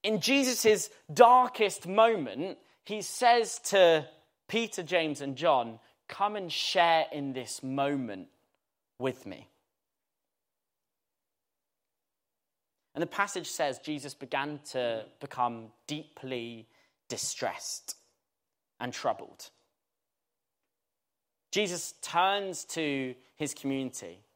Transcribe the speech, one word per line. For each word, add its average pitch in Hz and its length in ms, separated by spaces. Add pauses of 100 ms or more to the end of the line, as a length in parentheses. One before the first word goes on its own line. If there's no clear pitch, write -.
In 214 200
Jesus' 247 640 (240)
darkest 240 720
moment, 185 720 (260)
he 214 180
says 233 640
to 170 440 (380)
Peter, 226 360
James, 160 380
and 139 160
John, 123 440 (260)
"Come 208 300
and 185 140
share 165 600
in 139 240
this 127 280
moment 131 680 (680)
with 127 280
me." 85 240 (3500)
And 156 80
the 170 60
passage 190 420
says 143 300
Jesus 147 340
began 139 460 (100)
to 117 360 (140)
become 117 520 (140)
deeply 123 800 (420)
distressed - 880 (840)
and 120 140
troubled. - 560 (2000)
Jesus 180 500
turns 190 680
to 139 480 (220)
his 147 160
community 123 720 (120)